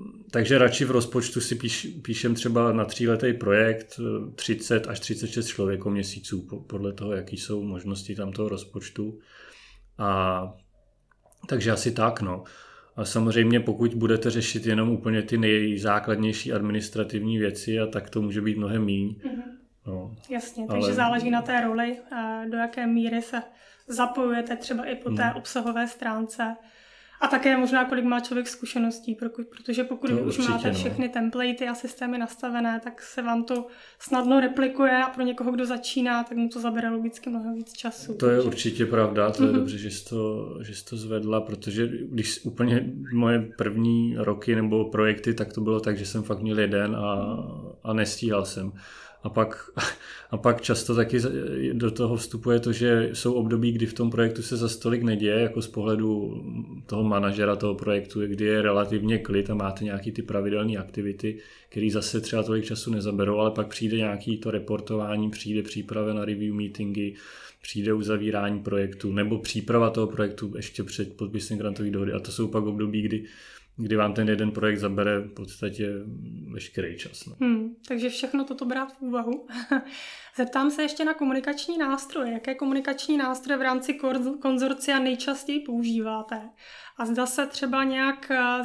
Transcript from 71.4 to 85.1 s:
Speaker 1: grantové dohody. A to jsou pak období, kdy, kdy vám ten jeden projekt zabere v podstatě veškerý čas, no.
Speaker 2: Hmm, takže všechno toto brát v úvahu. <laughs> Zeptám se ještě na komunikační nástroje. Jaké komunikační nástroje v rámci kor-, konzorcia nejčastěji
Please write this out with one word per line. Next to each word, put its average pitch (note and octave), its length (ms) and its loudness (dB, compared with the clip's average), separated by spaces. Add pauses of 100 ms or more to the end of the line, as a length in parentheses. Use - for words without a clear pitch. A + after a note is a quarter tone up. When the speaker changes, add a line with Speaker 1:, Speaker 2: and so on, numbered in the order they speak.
Speaker 1:
grantové G#2 320 -2
dohody. G2+ 240 -2
A G2+ 60 0
to - 120 -10
jsou A2+ 160 -2
pak G#2+ 180 0
období, G#2 360 -2
kdy, G#2+ 240 -2 (520)
kdy A2 180 0
vám G#2 180 4
ten G#2+ 160 2
jeden G#2+ 220 2
projekt G#2+ 260 2
zabere G2+ 420 0
v G#2 140 -8
podstatě G2+ 560 -6 (600)
veškerý F2 460 -8
čas, - 280 -14
no. - 140 -16
Speaker 2:
Hmm, A3+ 360 2 (120)
takže A#3+ 220 -2
všechno C4+ 340 -2
toto C4+ 220 -6
brát C4+ 280 -4
v - 80 -16
úvahu. A#3+ 460 -4 (440)
<laughs> - 460 -16
Zeptám C4+ 340 2
se D4 100 -2
ještě D4+ 240 -2
na D#4 80 2
komunikační C#4+ 640 -2
nástroje. C4+ 540 -2
Jaké A#3 240 -4
komunikační C#4 640 0
nástroje C4 400 0
v C4 40 0
rámci C4 320 0
kor-, C4 460 -2
konzorcia C4+ 600 2
nejčastěji C4+ 600 -2